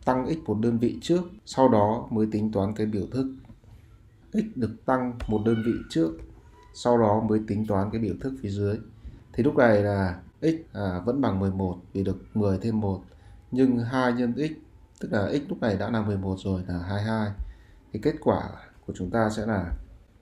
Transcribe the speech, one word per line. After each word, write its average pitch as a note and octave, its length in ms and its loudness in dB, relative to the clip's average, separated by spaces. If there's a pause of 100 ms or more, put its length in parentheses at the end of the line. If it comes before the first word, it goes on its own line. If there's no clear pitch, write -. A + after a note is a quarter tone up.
tăng B2+ 240 2
x D#3+ 160 -2
một G#2 160 0
đơn A#2 180 2
vị A#2+ 220 0
trước, F3 200 2 (240)
sau C3 240 4
đó A2 420 4
mới A2 200 2
tính G#2+ 200 0
toán G#2 240 0
cái G#2+ 120 -2
biểu G2 240 -4
thức. C3 140 -2 (1080)
X G#3+ 100 0 (120)
được A2+ 300 -6
tăng B2 320 0 (100)
một G#2+ 180 0
đơn A2+ 200 2
vị A2+ 80 2 (160)
trước, E3 220 0 (640)
sau A#2+ 240 2
đó A2 320 4
mới G#2+ 180 2
tính G#2+ 200 -2
toán G2+ 240 0
cái A2+ 100 -2
biểu G2 200 0
thức C3 200 -6
phía G2+ 80 -4
dưới. G2+ 280 0 (560)
Thì A#2+ 100 0
lúc D3 120 4
này A2 280 6
là G2 360 0 (220)
x, D#3+ 120 2 (200)
à, F#2 320 -2
vẫn C3 160 0
bằng G#2 180 2
mười G2 120 2
một F#2 260 -2 (160)
vì G2 100 0
được F#2+ 140 -2 (160)
mười G2+ 240 2
thêm A2 220 -2
một, F#2+ 220 -2 (500)
nhưng B2+ 280 4
hai B2 340 0
nhân A#2+ 240 0
x, D#3 140 -2 (480)
tức - 120 -8
là G2+ 200 0
x D3 180 -2
lúc - 120 -6
này G#2+ 160 0
đã G#2 120 -2
là A2+ 120 0
mười G#2 160 0
một F#2+ 220 -2
rồi F#2 280 -2
là F2+ 100 -4
hai F#2+ 260 -4
hai. A2 280 -2 (640)
Thì A2 60 -6
kết D3+ 220 0
quả G2+ 280 2 (380)
của - 80 -6
chúng F#2 140 -6
ta A2 200 2
sẽ G#2+ 160 -4
là F#2+ 280 -2 (480)